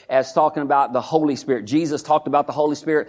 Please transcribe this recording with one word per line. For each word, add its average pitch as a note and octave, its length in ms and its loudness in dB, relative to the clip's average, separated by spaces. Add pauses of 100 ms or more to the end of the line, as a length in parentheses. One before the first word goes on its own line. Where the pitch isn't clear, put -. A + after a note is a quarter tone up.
as C3 240 0
talking D3+ 300 2
about C#3 280 2
the B2 80 0
Holy D3 380 0
Spirit. A#2 280 -4 (120)
Jesus D3+ 240 -2
talked D3+ 240 0
about C#3+ 220 0
the - 60 -8
Holy D3+ 220 0
Spirit D3+ 340 -2